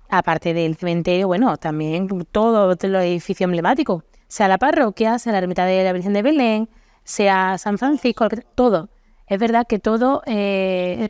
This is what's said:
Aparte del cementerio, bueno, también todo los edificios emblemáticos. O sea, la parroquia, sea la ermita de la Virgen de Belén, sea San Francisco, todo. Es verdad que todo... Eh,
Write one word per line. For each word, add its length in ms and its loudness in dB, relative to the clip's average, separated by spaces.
Aparte 440 0
del 220 -2
cementerio, 520 0
bueno, 300 2
también 500 -4
todo 380 2
los 220 0
edificios 420 -2
emblemáticos. 580 0
O 40 -20
sea, 200 0
la 100 4
parroquia, 600 0
sea 140 -4
la 80 0
ermita 260 -2
de 180 2
la 100 0
Virgen 200 -2
de 80 2
Belén, 480 2
sea 540 0
San 200 -2
Francisco, 500 -2
todo. 360 2
Es 140 -2
verdad 280 2
que 120 -2
todo... 460 0
Eh, 840 -2